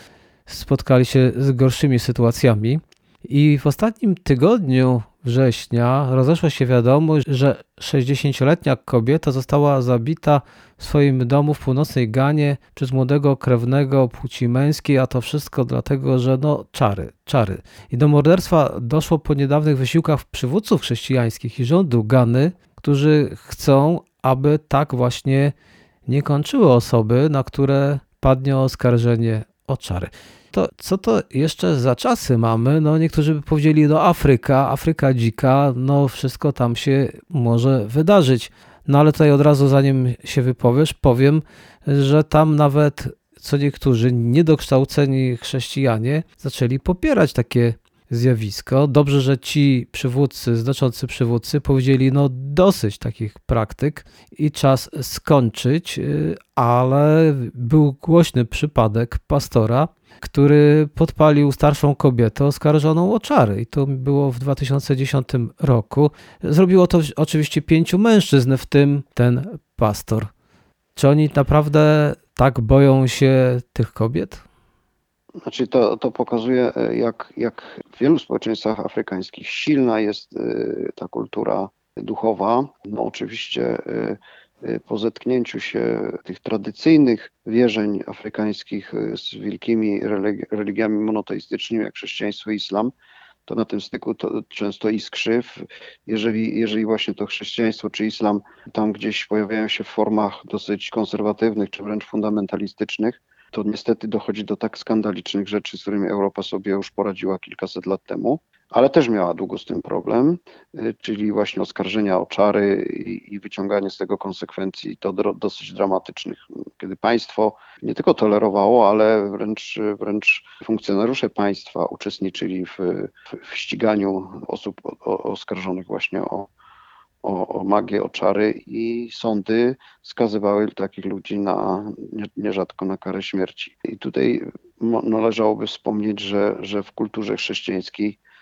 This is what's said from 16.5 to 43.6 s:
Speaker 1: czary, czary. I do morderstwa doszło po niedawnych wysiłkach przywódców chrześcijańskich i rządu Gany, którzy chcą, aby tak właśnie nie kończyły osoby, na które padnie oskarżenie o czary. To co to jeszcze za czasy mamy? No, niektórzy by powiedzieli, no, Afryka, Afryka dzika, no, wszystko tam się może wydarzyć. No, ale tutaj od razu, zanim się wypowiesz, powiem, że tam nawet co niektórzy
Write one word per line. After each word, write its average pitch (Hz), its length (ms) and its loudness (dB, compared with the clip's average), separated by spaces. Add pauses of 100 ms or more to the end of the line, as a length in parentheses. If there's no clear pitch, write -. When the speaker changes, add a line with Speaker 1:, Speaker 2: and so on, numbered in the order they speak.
Speaker 1:
czary, 101 400 -2 (120)
czary. 101 380 0 (300)
I 123 60 -4
do 147 100 4
morderstwa 156 760 4
doszło 143 380 0
po - 140 -2
niedawnych 143 440 2
wysiłkach 147 480 0
przywódców 156 560 -2
chrześcijańskich 120 800 -4
i 123 60 -2
rządu 135 380 2
Gany, 127 480 2 (240)
którzy 147 600 2
chcą, 147 640 2 (220)
aby 135 460 2
tak 139 280 -2
właśnie 135 580 0 (540)
nie 135 140 0
kończyły 147 500 2
osoby, 120 580 4
na 139 140 0
które 139 560 0 (200)
padnie 131 380 2
oskarżenie 117 880 2 (220)
o 131 100 -4
czary. 90 300 -6 (440)
To 190 160 0 (100)
co - 200 -4
to 220 240 0 (100)
jeszcze 151 480 0
za 123 160 2
czasy 220 420 0
mamy? 117 440 2
No, 151 160 2
niektórzy 156 380 0
by 147 60 -6
powiedzieli, 151 460 4
no, 151 160 4
Afryka, 139 680 2
Afryka 139 440 0
dzika, 131 600 2
no, 139 320 2
wszystko - 460 -4
tam 120 220 0
się 135 360 0 (180)
może 120 580 2
wydarzyć. 147 640 4 (360)
No, 143 120 4
ale 151 120 6
tutaj 147 200 4
od 139 100 6
razu, 143 260 6
zanim 135 460 4 (100)
się - 180 -2
wypowiesz, 127 520 2
powiem, 139 480 4 (460)
że 139 360 4
tam 156 320 2
nawet 147 540 2 (300)
co - 180 -2
niektórzy 127 560 2